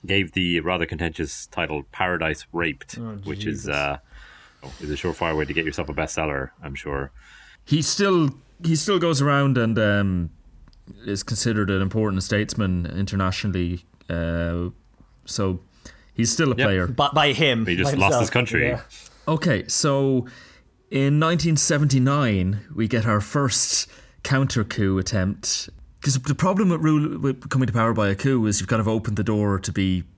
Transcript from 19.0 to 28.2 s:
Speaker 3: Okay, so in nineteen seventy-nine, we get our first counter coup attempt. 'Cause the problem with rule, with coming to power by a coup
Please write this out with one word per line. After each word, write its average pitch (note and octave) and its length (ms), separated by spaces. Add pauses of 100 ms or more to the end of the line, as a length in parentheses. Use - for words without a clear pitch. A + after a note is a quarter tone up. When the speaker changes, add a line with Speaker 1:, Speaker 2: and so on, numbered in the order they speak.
Speaker 3:
Okay, D3+ 420
so C3+ 580 (640)
in C#3 280
nineteen D#3+ 400
seventy-nine, C3 1000 (140)
we A2 140
get A2+ 160
our G#2+ 160
first - 680 (360)
counter C3 420
coup F#2+ 320
attempt. - 720 (320)
'Cause C3+ 180
the C#3+ 160
problem F#3 360
with D#3+ 100
rule, D#3 380
with C#3 320
coming C3 160
to G2 80
power A2+ 180
by G#2 160
a G2 60
coup B2 320